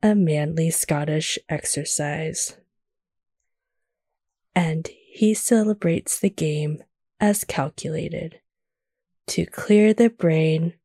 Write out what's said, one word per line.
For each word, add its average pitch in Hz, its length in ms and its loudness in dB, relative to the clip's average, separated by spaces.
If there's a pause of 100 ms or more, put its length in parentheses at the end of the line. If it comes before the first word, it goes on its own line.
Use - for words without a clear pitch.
a 214 120 4
manly 160 560 2
Scottish 156 680 -2 (100)
exercise. 156 1080 -6 (2000)
And 160 340 -2 (220)
he 214 240 2
celebrates 214 840 0
the 196 120 0
game 151 520 -4 (380)
as 208 240 0
calculated, 160 960 -6 (840)
to - 200 -4
clear 208 480 4
the 233 160 4
brain, 160 640 0 (100)